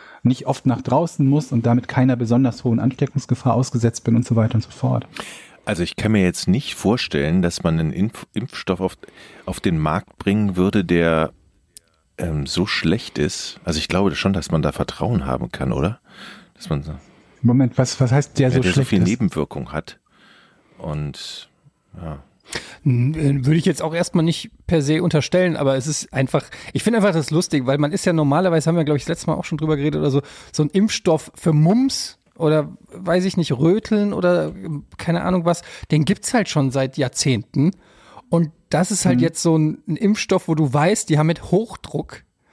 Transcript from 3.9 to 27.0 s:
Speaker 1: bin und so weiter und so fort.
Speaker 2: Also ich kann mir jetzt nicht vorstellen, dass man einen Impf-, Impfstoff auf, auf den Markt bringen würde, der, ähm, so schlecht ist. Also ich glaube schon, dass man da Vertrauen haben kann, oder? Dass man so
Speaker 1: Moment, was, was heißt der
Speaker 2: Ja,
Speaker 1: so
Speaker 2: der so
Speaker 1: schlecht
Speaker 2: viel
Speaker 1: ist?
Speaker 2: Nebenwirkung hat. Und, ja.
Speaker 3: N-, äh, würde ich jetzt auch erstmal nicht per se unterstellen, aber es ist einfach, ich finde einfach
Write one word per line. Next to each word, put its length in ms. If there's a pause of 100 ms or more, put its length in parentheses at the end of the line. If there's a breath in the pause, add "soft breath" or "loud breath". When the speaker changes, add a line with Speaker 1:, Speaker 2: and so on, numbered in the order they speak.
Speaker 1:
bin 120
und 100
so 100
weiter 200
und 60
so 80
fort. 360 (600 loud breath)
Speaker 2:
Also 160
ich 140
kann 160
mir 100
jetzt 240
nicht 280
vorstellen, 680
dass 220
man 180
einen 120
Impf-, 420
Impfstoff 460
auf, 180 (480 loud breath)
auf 140
den 180
Markt 400
bringen 380
würde, 280
der, 480 (840)
ähm, 280
so 200
schlecht 520
ist. 460
Also 140
ich 100
glaube 260
schon, 200
dass 160
man 100
da 120
Vertrauen 520
haben 280
kann, 200
oder? 280 (520 loud breath)
Dass 160
man 140
so 100 (480 soft breath)
Speaker 1:
Moment, 380
was, 200
was 140
heißt 260
der 100
Speaker 2:
Ja, 80
Speaker 1:
so 40
Speaker 2:
der 100
so 40
Speaker 1:
schlecht 160
Speaker 2:
viel 120
Speaker 1:
ist? 60
Speaker 2:
Nebenwirkung 640
hat. 280 (800 soft breath)
Und, 680 (480)
ja. 260 (600 loud breath)
Speaker 3:
N-, 300
äh, 320
würde 100
ich 80
jetzt 160
auch 140
erstmal 300
nicht 260 (160)
per 160
se 200
unterstellen, 540
aber 200
es 100
ist 260
einfach, 320 (300 loud breath)
ich 80
finde 160
einfach 160